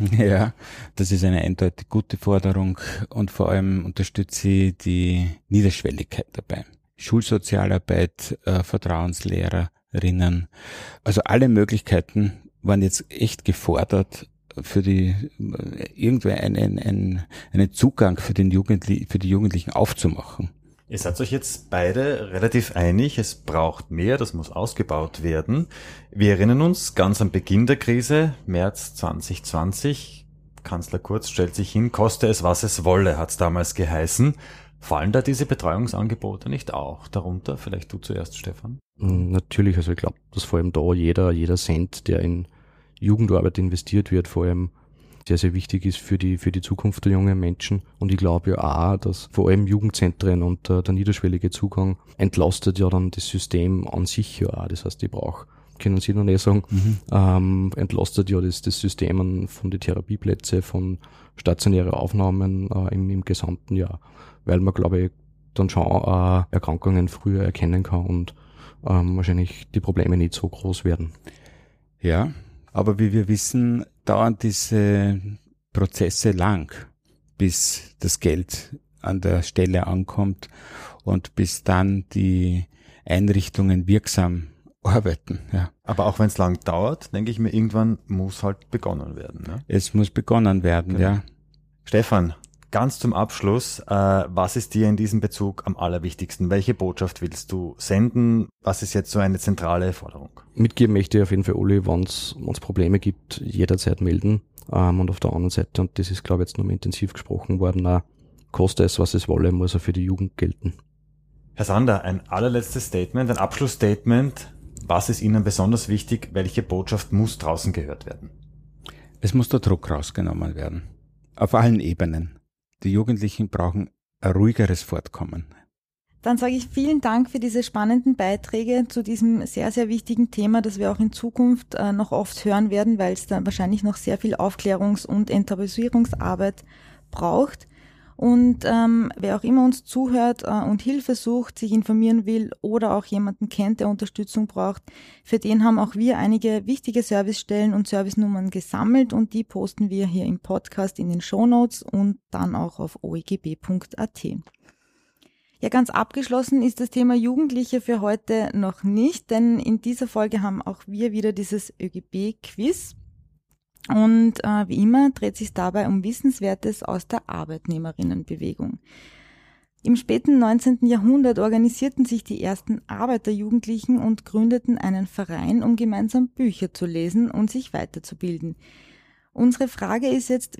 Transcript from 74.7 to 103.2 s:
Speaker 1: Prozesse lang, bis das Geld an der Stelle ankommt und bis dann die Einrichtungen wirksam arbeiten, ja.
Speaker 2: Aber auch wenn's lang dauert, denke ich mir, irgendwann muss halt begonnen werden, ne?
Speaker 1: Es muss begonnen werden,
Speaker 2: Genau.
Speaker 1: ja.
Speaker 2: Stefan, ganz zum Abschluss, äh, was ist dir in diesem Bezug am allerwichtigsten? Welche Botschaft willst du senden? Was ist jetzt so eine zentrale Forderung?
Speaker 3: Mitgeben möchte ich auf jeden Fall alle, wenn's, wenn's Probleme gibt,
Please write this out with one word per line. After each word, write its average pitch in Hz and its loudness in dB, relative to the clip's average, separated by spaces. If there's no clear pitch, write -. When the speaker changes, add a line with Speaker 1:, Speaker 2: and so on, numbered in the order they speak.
Speaker 1:
Prozesse 98 0
lang, 90 0
bis - -2
das - -2
Geld 90 -2
an 92 -4
der 90 0
Stelle 92 0
ankommt 95 -2
und 95 -2
bis 95 -2
dann 95 2
die 92 2
Einrichtungen 95 2
wirksam 87 0
arbeiten, 95 0
ja. 90 -2
Speaker 2:
Aber 98 -2
auch 107 0
wenn's 107 2
lang 90 2
dauert, 98 -2
denke 110 -4
ich 107 -8
mir, 110 0
irgendwann 110 0
muss 95 -4
halt 98 -6
begonnen 73 -6
werden, - -14
ne? 120 -10
Speaker 1:
Es - 0
muss 104 4
begonnen 104 2
werden, 85 2
Speaker 2:
Genau. 92 0
Speaker 1:
ja. 98 2
Speaker 2:
Stefan, 95 2
ganz 123 0
zum - 0
Abschluss, 107 -2
äh, - -6
was 95 2
ist 113 -4
dir 107 4
in 107 4
diesem 107 0
Bezug 101 -4
am 95 -4
allerwichtigsten? 87 -4
Welche 98 2
Botschaft 92 -4
willst 82 -10
du 90 -6
senden? 113 2
Was 95 -2
ist 101 -6
jetzt 98 -2
so 107 0
eine 95 2
zentrale 90 0
Forderung? - -14
Speaker 3:
Mitgeben 113 4
möchte 98 4
ich 101 6
auf 95 0
jeden 95 2
Fall 90 0
alle, 98 2
wenn's, 90 -2
wenn's - -6
Probleme 95 2
gibt, - -6